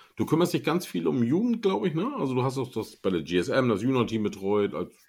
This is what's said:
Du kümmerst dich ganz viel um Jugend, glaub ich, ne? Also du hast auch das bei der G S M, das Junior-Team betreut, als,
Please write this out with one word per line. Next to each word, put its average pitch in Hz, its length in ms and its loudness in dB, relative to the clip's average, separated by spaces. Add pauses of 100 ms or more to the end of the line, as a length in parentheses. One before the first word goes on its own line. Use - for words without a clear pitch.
(160)
Du 113 100 0
kümmerst 165 260 2
dich 143 120 -2
ganz 170 200 0
viel 165 220 -4
um 143 160 2
Jugend, 196 400 0
glaub 202 240 0
ich, 151 80 0
ne? 208 240 -2
Also 135 160 -2
du 123 80 2
hast 131 160 -2
auch 127 140 -6
das - 240 -6
bei 98 140 -2
der 85 120 0
G 85 160 0
S 87 100 2
M, 127 200 2
das 101 140 2
Junior-Team 113 420 0
betreut, 101 500 0
als, 87 180 -6 (160)